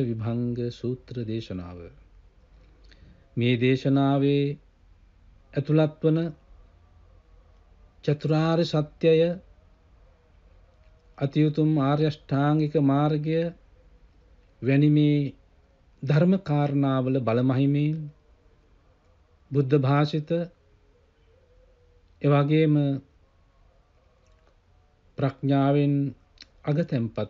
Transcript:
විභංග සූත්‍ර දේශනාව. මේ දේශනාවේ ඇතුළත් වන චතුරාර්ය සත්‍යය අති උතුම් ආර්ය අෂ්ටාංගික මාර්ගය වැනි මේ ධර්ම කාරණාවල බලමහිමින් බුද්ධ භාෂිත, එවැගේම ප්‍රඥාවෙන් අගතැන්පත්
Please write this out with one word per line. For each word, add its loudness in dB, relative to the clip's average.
විභංග -4
සූත්‍ර -10
දේශනාව. -10
මේ 0
දේශනාවේ 0
ඇතුළත් 0
වන 2
චතුරාර්ය 0
සත්‍යය 2
අති -2
උතුම් 2
ආර්ය 0
අෂ්ටාංගික 0
මාර්ගය 0
වැනි 4
මේ 2
ධර්ම 2
කාරණාවල 0
බලමහිමින් 0
බුද්ධ 0
භාෂිත, 0
එවැගේම 2
ප්‍රඥාවෙන් 0
අගතැන්පත් -4